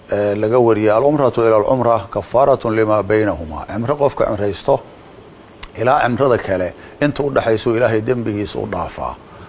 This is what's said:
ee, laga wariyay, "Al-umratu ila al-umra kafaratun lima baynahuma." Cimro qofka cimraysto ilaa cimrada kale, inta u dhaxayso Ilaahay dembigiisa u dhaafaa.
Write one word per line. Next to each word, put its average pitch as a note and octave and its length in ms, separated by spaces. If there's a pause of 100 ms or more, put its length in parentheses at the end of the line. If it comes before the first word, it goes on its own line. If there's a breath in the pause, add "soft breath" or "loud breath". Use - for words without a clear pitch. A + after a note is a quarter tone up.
(120)
ee, G#2 220
laga G#2+ 240
wariyay, G#2+ 380
"Al-umratu C#3 500
ila A2 100
al-umra A#2 540
kafaratun A#2+ 680
lima G#2+ 260
baynahuma." F#2+ 640
Cimro A#2 300
qofka C#3 300
cimraysto G#2 540 (1000)
ilaa C3 260
cimrada B2 320
kale, F#2 360 (260 loud breath)
inta C#3+ 220
u C#3+ 80
dhaxayso A2+ 460
Ilaahay A2+ 240
dembigiisa G#2+ 580
u G#1 80
dhaafaa. - 480 (340 loud breath)